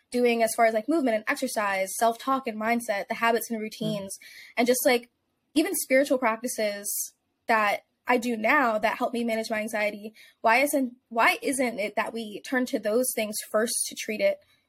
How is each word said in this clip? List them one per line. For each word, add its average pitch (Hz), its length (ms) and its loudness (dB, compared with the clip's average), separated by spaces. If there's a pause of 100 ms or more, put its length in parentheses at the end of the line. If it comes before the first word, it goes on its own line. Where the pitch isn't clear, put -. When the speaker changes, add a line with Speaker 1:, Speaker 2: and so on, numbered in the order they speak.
(100)
Speaker 1:
doing 240 320 4
as 220 120 2
far 233 120 4
as, 220 80 4
like, 220 140 0
movement 262 280 2
and 214 100 -4
exercise, 202 680 -2
self-talk 247 500 0
and 214 140 -6
mindset, 220 480 -2
the 233 60 -6
habits 233 360 2
and 226 80 -4
Speaker 2:
Mm. 214 40 -6
Speaker 1:
routines, 214 560 -6 (360)
and 233 120 2
just, 247 180 2
like, 240 240 2 (460)
even 349 200 2
spiritual 269 440 2
practices 220 960 -4 (320)
that 214 380 2 (220)
I 247 120 4
do 233 180 -2
now 226 420 2
that 214 200 0
help 247 160 -2
me 233 100 -2
manage 226 260 -2
my 214 100 -2
anxiety, 214 520 -6 (300)
why 226 160 6
isn't, 269 340 2 (160)
why 240 340 2
isn't 247 360 -2
it 208 180 -4
that 214 160 -2
we 220 300 -10
turn 254 240 -2
to - 120 -4
those 226 360 0
things 214 200 -4 (160)
first 233 360 0
to - 80 -10
treat 214 260 -6
it 196 180 2 (300)